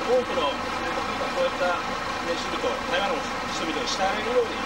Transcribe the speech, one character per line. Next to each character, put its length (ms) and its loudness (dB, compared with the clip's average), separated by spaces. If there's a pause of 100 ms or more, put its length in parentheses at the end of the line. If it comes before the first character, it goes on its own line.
多 160 6
く 160 -2
の、 160 2
え 360 -2
ー、 60 -2
例 180 -2
え 40 -2
ば 160 -2
こ 100 2
う 60 4
い 40 -4
っ 60 -4
た、 160 4 (480)
ね、 100 0
人 120 -2 (100)
々、 160 0 (220)
台 100 2
湾 60 0
の 100 0
人 480 -2
々 60 -2
に 100 -2
慕 160 -2
わ 140 4
れ 100 0
る 80 0
よ 140 4
う 20 -4
に、 60 -4 (120)